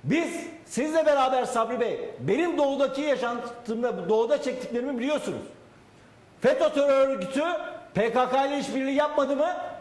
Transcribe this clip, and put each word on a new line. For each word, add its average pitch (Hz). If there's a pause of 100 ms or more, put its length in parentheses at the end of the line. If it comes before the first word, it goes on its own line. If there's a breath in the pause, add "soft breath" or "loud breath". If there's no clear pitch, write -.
Biz 330 (200)
sizle 302
beraber 262
Sabri 233
Bey, -
benim 277
doğudaki 277
yaşantımda, 240
doğuda 226
çektiklerimi 254
biliyorsunuz. 226 (960 loud breath)
feto 302
terör 269
örgütü 269 (500)
P 208
K 254
K 269
ile 285
işbirliği 269
yapmadı 294
mı? 339 (240)